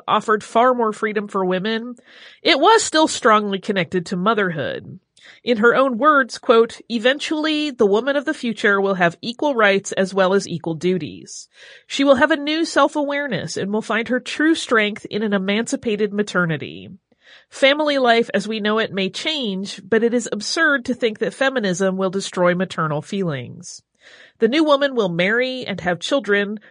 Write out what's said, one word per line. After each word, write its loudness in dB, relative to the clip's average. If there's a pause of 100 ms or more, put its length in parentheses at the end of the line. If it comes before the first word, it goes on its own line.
offered 0
far 2
more -2
freedom -4
for -2
women, -2 (480)
it 4
was 6
still 2
strongly 2
connected -2
to -4
motherhood. -2 (460)
In 0
her 4
own 2
words, 2
quote, 4 (100)
"Eventually, 0
the 2
woman 2
of -2
the -2
future 0
will 0
have 0
equal -2
rights 2
as -2
well 2
as 0
equal -6
duties. -6 (400)
She -4
will 6
have 2
a 2
new -2
self-awareness -2
and -4
will -2
find -4
her 0
true 0
strength 0
in -4
an 0
emancipated -2
maternity. -4 (600)
Family 2
life 4
as -2
we -4
know 0
it -2
may -2
change, -6
but 0
it 2
is 0
absurd 0
to -2
think -4
that -4
feminism 0
will -2
destroy 0
maternal -4
feelings. -8 (560)
The 4
new 2
woman 2
will 0
marry -2
and -8
have -2
children -2 (100)